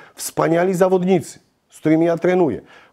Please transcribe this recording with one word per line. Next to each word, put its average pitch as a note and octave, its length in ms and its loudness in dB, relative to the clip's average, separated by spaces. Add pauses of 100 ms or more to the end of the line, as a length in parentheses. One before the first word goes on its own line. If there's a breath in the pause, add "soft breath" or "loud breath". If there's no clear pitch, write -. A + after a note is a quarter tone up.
(140 loud breath)
Wspaniali E3+ 600 -2
zawodnicy, F3+ 640 0 (300)
z - 100 -20
którymi D#3+ 280 2
ja E3+ 120 -2
trenuję. F3 420 0 (320 loud breath)